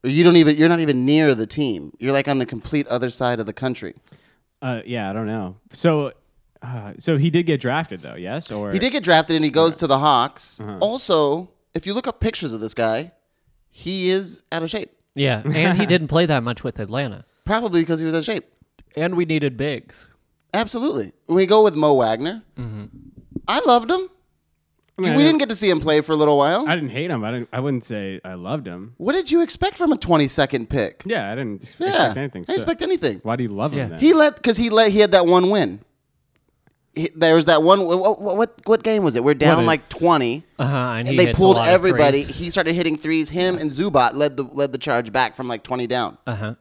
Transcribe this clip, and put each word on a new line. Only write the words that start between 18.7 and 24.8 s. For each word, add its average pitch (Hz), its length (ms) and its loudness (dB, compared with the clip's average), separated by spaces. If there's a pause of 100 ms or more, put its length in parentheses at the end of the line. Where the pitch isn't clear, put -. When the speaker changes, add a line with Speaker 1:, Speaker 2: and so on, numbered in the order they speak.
Speaker 3:
And 175 200 -4
we 175 80 0
needed 147 320 -2
bigs. - 520 -10 (460)
Speaker 1:
Absolutely. 220 580 -4 (160)
We 185 180 2
go 214 180 6
with 185 100 2
Mo 151 200 2
Wagner. 131 480 -2 (160)
Speaker 3:
Mm-hmm. 107 260 -12 (640)
Speaker 1:
I 247 180 2
loved 240 240 4
him. 370 180 0 (920)